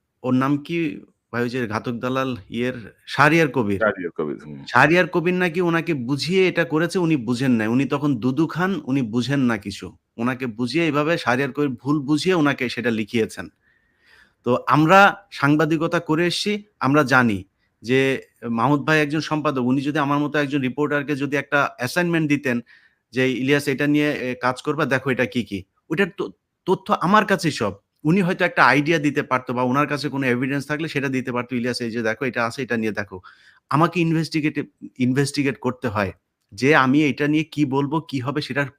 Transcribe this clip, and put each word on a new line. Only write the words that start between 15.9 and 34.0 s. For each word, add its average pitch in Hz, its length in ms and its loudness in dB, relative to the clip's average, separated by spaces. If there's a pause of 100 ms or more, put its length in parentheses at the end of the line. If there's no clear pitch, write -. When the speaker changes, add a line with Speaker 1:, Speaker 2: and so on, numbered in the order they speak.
Speaker 1:
করে 160 260 0
এসছি, 208 360 -2 (180)
আমরা 139 220 4
জানি 120 420 4 (380)
যে 131 400 0 (280)
মাহমুদ 123 300 2
ভাই 156 200 2
একজন 151 200 0
সম্পাদক, 147 420 -2
উনি 131 200 2
যদি 147 160 -2
আমার 143 200 0
মতো 147 200 -2
একজন 143 220 0
রিপোর্টারকে 143 560 -2
যদি 139 200 -4
একটা 143 420 0
অ্যাসাইনমেন্ট 165 500 0
দিতেন 127 320 0 (520)
যে, 131 200 0
"ইলিয়াস 139 360 0
এটা 139 180 -2
নিয়ে, 147 260 2
এ, 127 220 -6
কাজ 127 280 -2
করবা, 151 220 -2
দেখো 131 260 0
এটা 123 160 0
কি, 113 180 -4
কি।" 98 180 -8 (280)
ওইটার 180 160 0 (100)
তো-, 139 140 -6 (340)
তথ্য 185 360 -2
আমার 208 240 4
কাছেই 190 260 0
সব। 104 220 -2 (320)
উনি 165 160 4
হয়তো 185 240 0
একটা 170 200 4
আইডিয়া 143 340 4
দিতে 143 240 0
পারতো 127 300 -2
বা 123 100 -2
ওনার 127 240 2
কাছে 139 220 -4
কোনো 139 180 -4
এভিডেন্স 131 400 -2
থাকলে 151 220 -4
সেটা 139 200 -4
দিতে 131 240 -4
পারতো, 123 240 -6
"ইলিয়াস 120 240 -4
এই 120 100 -6
যে 117 120 -6
দেখো 110 220 -4
এটা 120 220 -2
আছে, 120 160 -8
এটা 123 140 -4
নিয়ে 110 160 -2
দেখো।" 98 280 -8 (500)
আমাকে 165 300 2